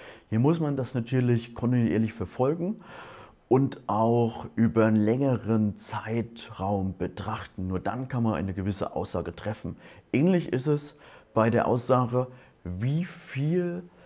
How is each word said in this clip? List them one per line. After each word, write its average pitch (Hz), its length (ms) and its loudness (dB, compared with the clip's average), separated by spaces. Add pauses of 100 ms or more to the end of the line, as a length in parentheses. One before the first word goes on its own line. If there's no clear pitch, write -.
(280)
Hier 110 100 0
muss 160 220 4
man 147 160 0
das 131 180 -4
natürlich 120 600 0
kontinuierlich 113 580 2
verfolgen 165 680 -2 (680)
und 135 400 2
auch 113 680 2
über 113 320 4
einen 110 80 4
längeren 110 840 2
Zeitraum 107 1200 -4
betrachten. - 680 -6
Nur 92 140 -2
dann 123 260 -4
kann 127 160 -2
man 110 120 2
eine 92 200 -2
gewisse 98 400 -2
Aussage 82 400 -4
treffen. - 420 -8 (360)
Ähnlich 170 400 2
ist 131 160 0
es 147 260 0 (400)
bei 113 160 4
der 113 160 2
Aussage, 123 640 2 (340)
wie 123 420 -2
viel 175 760 -4 (240)